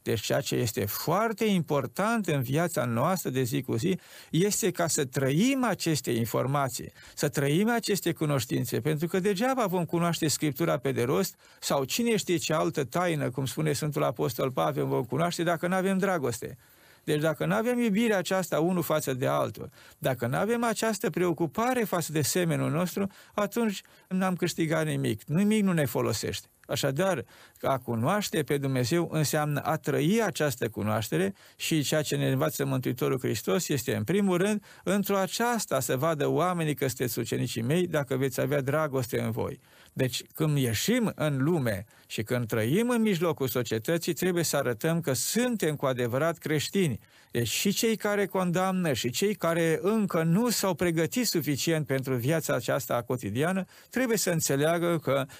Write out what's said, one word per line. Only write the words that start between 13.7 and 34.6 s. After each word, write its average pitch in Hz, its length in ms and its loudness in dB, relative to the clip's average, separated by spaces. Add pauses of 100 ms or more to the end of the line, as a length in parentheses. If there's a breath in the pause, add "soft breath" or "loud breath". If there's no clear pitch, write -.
Sfântul 147 300 -2
Apostol 143 480 -2
Pavel, 147 340 0
vom 135 180 0
cunoaște 165 400 -2
dacă 170 240 0
n-avem 190 300 0
dragoste. 170 600 -2 (460 loud breath)
Deci 151 180 0
dacă 156 240 0
n-avem 226 340 0
iubirea 226 380 2
aceasta 185 420 0
unul 175 220 2
față 156 320 0
de 131 140 -2
altul, 135 420 -2 (280 loud breath)
dacă 131 300 -2
n-avem 202 360 0
această 226 460 0
preocupare 180 760 0
față 175 280 -2
de 151 100 0
semenul 143 500 0
nostru, 180 360 -2 (260 loud breath)
atunci 202 480 0 (260 loud breath)
n-am 185 280 0
câștigat 160 500 0
nimic. 139 380 -2
Nimic 208 400 2
nu 190 80 2
ne 160 140 2
folosește. 113 640 -2 (200)
Așadar, 147 580 0 (360 loud breath)
a 135 160 0
cunoaște 143 640 -2
pe 147 140 0
Dumnezeu 135 540 0
înseamnă 151 480 0
a 160 160 0
trăi 151 480 2
această 147 460 0
cunoaștere 110 640 0 (220 loud breath)
și - 260 0
ceea 156 200 0
ce 143 140 -2
ne 139 160 0
învață 139 340 0
Mântuitorul 131 540 0
Hristos 135 480 0
este, 131 280 -2
în 104 80 -2
primul 185 340 2
rând, 202 260 2 (200 loud breath)